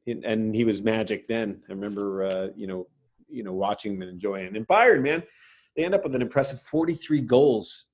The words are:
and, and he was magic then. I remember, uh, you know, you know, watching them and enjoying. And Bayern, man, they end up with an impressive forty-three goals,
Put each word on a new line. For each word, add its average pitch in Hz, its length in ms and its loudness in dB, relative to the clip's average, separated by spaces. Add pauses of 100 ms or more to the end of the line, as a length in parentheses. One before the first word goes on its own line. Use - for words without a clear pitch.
and, 120 180 -6
and 110 320 0
he 117 80 2
was 104 180 2
magic 107 460 0
then. 110 400 -4
I - 60 -12
remember, 98 500 -4
uh, 95 320 -2
you 101 120 -10
know, 90 200 -8 (400)
you 120 160 -12
know, 92 100 -8
watching 101 400 -2
them 92 100 -8
and 92 80 -14
enjoying. 95 440 -6
And 113 120 -6
Bayern, 214 340 6
man, 156 220 0 (520)
they 156 80 0
end 185 120 2
up 196 100 0
with 135 100 -2
an 123 60 0
impressive 127 400 0
forty-three 156 600 0
goals, 123 720 4